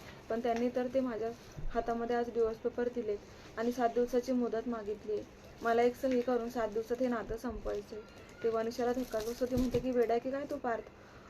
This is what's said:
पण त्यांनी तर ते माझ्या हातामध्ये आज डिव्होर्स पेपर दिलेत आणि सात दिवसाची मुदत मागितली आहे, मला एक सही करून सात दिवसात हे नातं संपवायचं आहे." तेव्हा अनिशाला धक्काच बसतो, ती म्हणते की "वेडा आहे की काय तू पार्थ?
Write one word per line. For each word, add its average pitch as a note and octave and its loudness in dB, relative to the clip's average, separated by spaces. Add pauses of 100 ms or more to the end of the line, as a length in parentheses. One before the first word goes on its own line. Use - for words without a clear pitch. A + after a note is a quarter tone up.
(300)
पण A3+ 0
त्यांनी A#3 2
तर B3 2
ते B3+ 2
माझ्या A#3 -2 (400)
हातामध्ये A#3 0
आज A#3+ 2
डिव्होर्स A3+ 2
पेपर A#3+ 0
दिलेत G#3+ 0 (380)
आणि A#3 2
सात A#3+ 2
दिवसाची B3 2
मुदत A3+ 0
मागितली G#3+ -4
आहे, G#3 -2 (380)
मला A#3 4
एक B3 6
सही C4 2
करून A#3+ 0
सात A#3+ -2
दिवसात A3+ -2
हे B3+ 4
नातं A3 -2
संपवायचं G#3 -6
आहे." - -16 (220)
तेव्हा A3+ 2
अनिशाला A#3+ 0
धक्काच A#3+ -2
बसतो, A#3+ -2
ती B3+ 0
म्हणते B3 4
की B3 2
"वेडा A#3+ 4
आहे A#3+ 4
की C4 -2
काय C#4 -4
तू D4 -4
पार्थ? A#3 -4 (420)